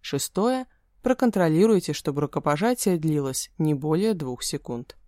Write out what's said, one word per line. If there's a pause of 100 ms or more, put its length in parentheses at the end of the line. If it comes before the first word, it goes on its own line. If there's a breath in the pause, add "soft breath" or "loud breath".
Шестое. (380)
Проконтролируйте,
чтобы
рукопожатие
длилось
не
более
двух
секунд. (100)